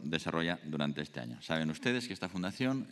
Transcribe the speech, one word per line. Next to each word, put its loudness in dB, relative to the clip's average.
desarrolla 2
durante 0
este -6
año. -6
Saben 2
ustedes 0
que -4
esta -4
fundación 0